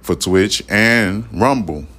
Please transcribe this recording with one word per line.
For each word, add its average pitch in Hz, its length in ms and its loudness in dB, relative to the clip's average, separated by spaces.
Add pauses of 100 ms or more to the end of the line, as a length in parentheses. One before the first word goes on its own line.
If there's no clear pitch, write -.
for 90 140 -2
Twitch 92 540 0
and 110 640 2
Rumble. 90 520 -2 (140)